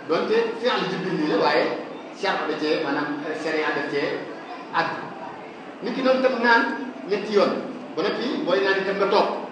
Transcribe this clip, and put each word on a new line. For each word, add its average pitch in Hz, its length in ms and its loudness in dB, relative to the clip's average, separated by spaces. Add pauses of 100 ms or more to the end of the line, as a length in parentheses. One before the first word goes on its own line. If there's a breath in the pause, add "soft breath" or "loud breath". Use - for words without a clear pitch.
Donte 190 320 2 (240)
fi'l 226 320 2
jibril 170 400 -2
la, 160 80 2
waaye 151 240 4 (560)
charia 175 260 -2
da 151 140 -2
cee, 156 240 2
maanaam, 147 400 -2
euh, 156 160 -4
sharia 151 320 0
da 147 160 -2
cee 147 320 -2 (560)
àtte. - 240 0 (800)
Nit 226 160 -4
ki 269 80 -2
noonu 254 180 6
tam 254 220 4
naan 240 180 8 (460)
ñetti 208 260 -2
yoon, 180 300 4 (320)
ba 160 80 -2
noppi 214 400 -2
booy 175 160 2
naan 190 240 2
itam 190 160 -2
nga 196 80 4
toog. 185 220 4 (220)